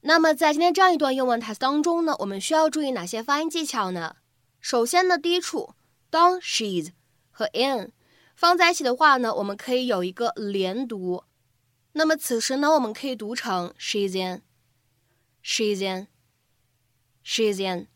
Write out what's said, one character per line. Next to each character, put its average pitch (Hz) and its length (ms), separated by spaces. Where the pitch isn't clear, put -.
那 320 140
么 320 160
在 311 180
今 294 80
天 349 140
这 381 80
样 370 100
一 330 40
段 269 180
英 262 100
文 240 140
台 220 160
词 - 60
当 285 200
中 339 240
呢， 302 140
我 202 80
们 196 140
需 - 120
要 311 160
注 311 140
意 269 80
哪 180 160
些 220 160
发 285 180
音 330 80
技 330 160
巧 208 280
呢？ 170 240
首 233 240
先 359 220
呢， 359 100
第 339 160
一 359 80
处， - 340
当 349 300
she's 180 500
和 - 220
in 233 400
放 349 240
在 349 140
一 - 20
起 339 80
的 254 140
话 294 220
呢， 233 140
我 202 120
们 202 120
可 254 200
以 254 100
有 196 160
一 185 80
个 226 240
连 202 540
读。 185 340
那 311 120
么 311 120
此 240 240
时 262 160
呢， 294 160
我 302 80
们 220 120
可 277 140
以 254 80
读 214 180
成 185 460
she's 196 400
in, 185 240
she's 208 380
in, 190 300
she's 208 380
in。 190 340